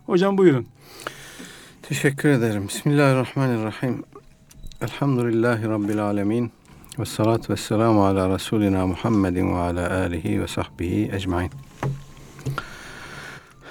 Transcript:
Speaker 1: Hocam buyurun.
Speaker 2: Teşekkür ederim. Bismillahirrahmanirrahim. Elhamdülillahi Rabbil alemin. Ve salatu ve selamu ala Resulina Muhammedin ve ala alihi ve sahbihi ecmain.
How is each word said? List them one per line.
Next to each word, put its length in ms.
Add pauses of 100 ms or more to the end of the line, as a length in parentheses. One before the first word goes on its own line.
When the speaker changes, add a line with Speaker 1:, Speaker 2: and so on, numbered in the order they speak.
Speaker 1:
Hocam 320
buyurun. 280 (1160)
Speaker 2:
Teşekkür 460
ederim. 400
Bismillahirrahmanirrahim. 1400 (760)
Elhamdülillahi 880
Rabbil 360
alemin. 480 (460)
Ve 60
salatu 480
ve 40
selamu 480
ala 300
Resulina 520
Muhammedin 680
ve 60
ala 420
alihi 420
ve 60
sahbihi 640
ecmain. 380 (2250)